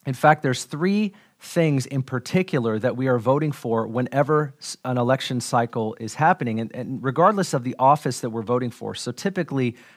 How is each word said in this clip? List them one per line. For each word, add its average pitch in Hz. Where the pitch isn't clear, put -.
In 135
fact, 151
there's 127
three 196
things 147
in 139
particular 127
that 117
we 131
are 123
voting 139
for 113
whenever 135
s-, -
an 127
election 127
cycle 117
is 110
happening, 147
and, 113
and 127
regardless 175
of 127
the 127
office 139
that 120
we're 113
voting 123
for. 107
So -
typically, 139